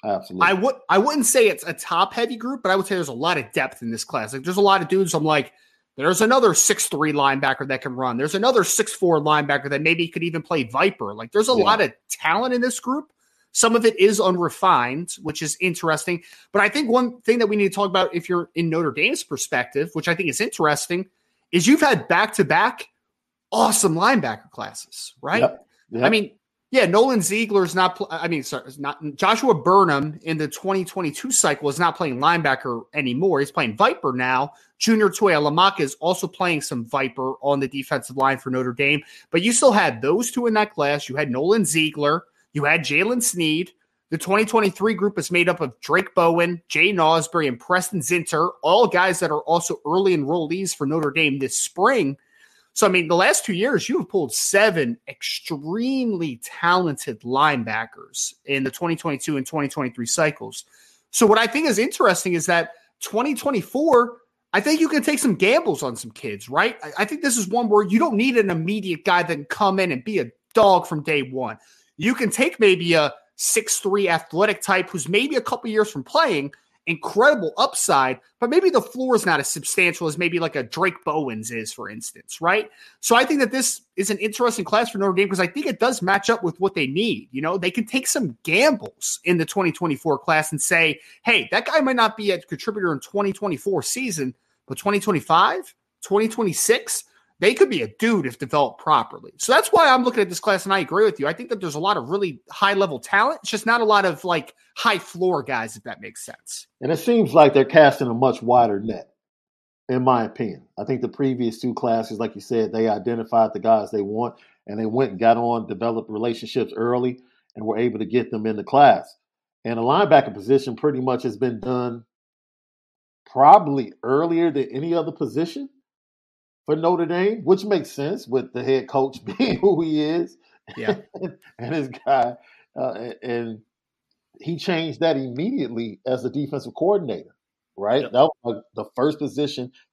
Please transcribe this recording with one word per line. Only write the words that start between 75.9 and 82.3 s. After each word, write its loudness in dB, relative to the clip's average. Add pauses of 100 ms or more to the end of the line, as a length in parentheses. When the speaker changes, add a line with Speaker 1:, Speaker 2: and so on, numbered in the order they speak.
Speaker 2:
from -8
playing, 0 (320)
incredible 2
upside, 0 (220)
but -2
maybe 4
the 2
floor -2
is 0
not 2
as -4
substantial -2
as -4
maybe -2
like -4
a -2
Drayk -4 (100)
Bowens -6
is, -10
for -14
instance, -16